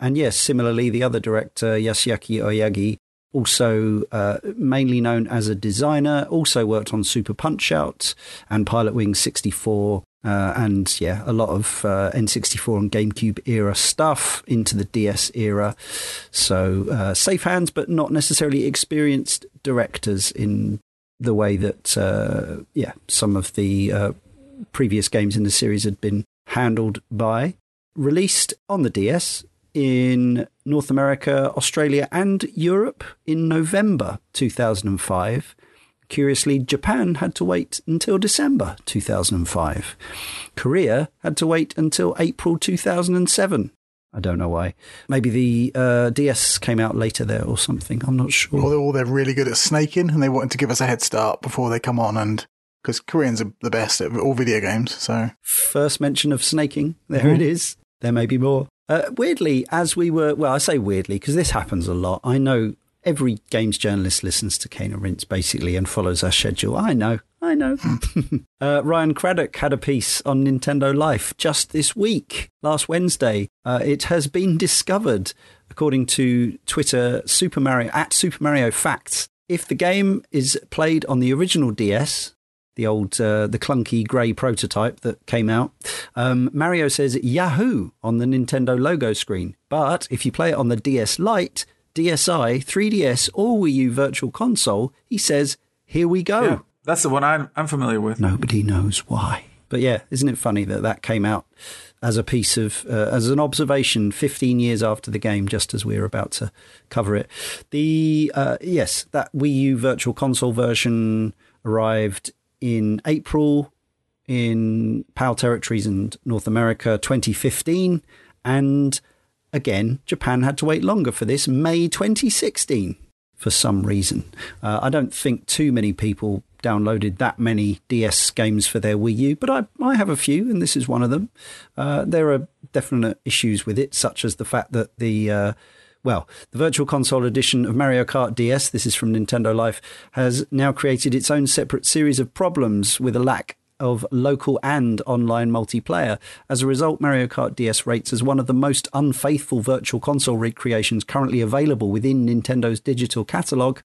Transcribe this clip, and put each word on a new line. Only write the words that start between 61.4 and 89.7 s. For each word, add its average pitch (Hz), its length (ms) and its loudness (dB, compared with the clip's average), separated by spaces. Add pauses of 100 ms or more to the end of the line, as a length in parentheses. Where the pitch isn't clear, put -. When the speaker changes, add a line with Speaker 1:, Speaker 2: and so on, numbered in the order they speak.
Speaker 1:
happens - 360 -2
a 90 60 -2
lot. 90 300 -2
I 127 160 0
know 127 340 2 (300)
every 131 360 0 (100)
games 110 280 0
journalist 98 460 0
listens 95 340 -2
to - 100 -8
Cane 101 240 -8
and 98 100 -8
Rinse, 92 220 -4
basically, 90 520 -2
and 92 120 0
follows 90 360 -2
our 90 80 0
schedule. - 440 0
I 214 180 0
know. 113 260 0 (220)
I 330 120 0
know. 277 280 0
<laughs> - 60 -4 (720)
Uh, 143 220 2
Ryan 156 300 2
Craddock 175 420 0
had 147 160 0
a 139 60 0
piece - 460 -2
on 135 220 2
Nintendo 139 480 2
Life 147 440 0
just - 340 -2
this 151 240 0
week, 208 540 -2 (120)
last 151 280 0
Wednesday. 139 580 0 (160)
Uh, 123 180 0
it 143 220 0
has 165 240 0
been 180 300 2
discovered, 175 760 0 (400)
according 131 360 0
to 120 580 2
Twitter, 123 600 0
Super - 360 0
Mario, 131 320 2
at - 180 -2
Super - 320 0
Mario 143 260 2
Facts, - 600 -4 (180)
if 175 180 -4
the 143 100 -2
game 196 560 2
is 135 280 0 (120)
played 160 340 0
on 131 160 0
the 127 120 2
original 156 380 2
D 104 220 2
S, - 420 -2 (400)
the 113 100 -2
old, 107 360 0
uh, 107 260 2
the 110 100 -4
clunky 117 480 0
grey 117 280 2
prototype 110 640 -2
that - 260 -6
came 113 240 0
out, 117 220 2 (460)
um, 127 340 2
Mario 156 380 2
says 135 340 0
"Yahoo!" 156 680 0 (120)
on 117 140 0
the 117 80 0
Nintendo 127 520 2
logo 131 360 0
screen. 92 420 -4 (140)
But 151 420 0